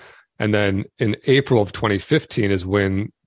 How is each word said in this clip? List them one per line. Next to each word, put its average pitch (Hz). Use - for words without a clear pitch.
And 107
then 101
in 110
April 135
of 98
twenty 104
fifteen 120
is 92
when 98